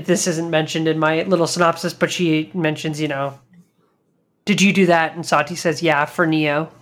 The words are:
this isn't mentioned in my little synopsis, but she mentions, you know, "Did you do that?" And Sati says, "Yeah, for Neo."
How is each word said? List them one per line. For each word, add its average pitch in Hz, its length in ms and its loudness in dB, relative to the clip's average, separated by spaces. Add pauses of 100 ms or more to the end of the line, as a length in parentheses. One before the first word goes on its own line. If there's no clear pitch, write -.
this 170 220 0
isn't 165 240 -2
mentioned 160 360 0
in 160 120 2
my 160 240 2
little 175 240 2
synopsis, 170 480 0
but 170 180 -2
she 156 420 0
mentions, 156 460 -4
you 151 80 -2
know, 139 300 -6 (1080)
"Did 175 160 0
you 196 120 4
do 190 140 4
that?" 160 280 2
And 165 100 -10
Sati 147 320 0
says, 160 260 -2
"Yeah, 151 220 2
for 165 220 0
Neo." 156 420 0 (140)